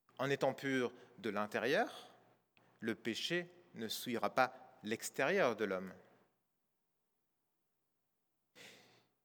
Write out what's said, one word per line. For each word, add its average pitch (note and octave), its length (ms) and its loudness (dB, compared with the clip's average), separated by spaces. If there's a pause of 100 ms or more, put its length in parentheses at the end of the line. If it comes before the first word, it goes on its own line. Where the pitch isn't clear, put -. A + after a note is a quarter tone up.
(180)
En C3+ 140 0
étant C3+ 240 2
pur C3 360 0 (280)
de A2 100 -2
l'intérieur, A2 840 0 (640)
le A2+ 160 -2
péché E3+ 560 -4 (240)
ne A2+ 120 -6
souillera G#2 460 -2
pas - 500 0
l'extérieur C3+ 720 2
de G#2 100 2
l'homme. F#2+ 280 -4 (3250)